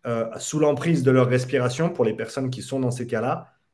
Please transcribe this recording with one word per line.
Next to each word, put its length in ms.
euh, 240
sous 200
l'emprise 460
de 80
leur 160
respiration 640
pour 140
les 100
personnes 360
qui 100
sont 200
dans 100
ces 160
cas-là, 460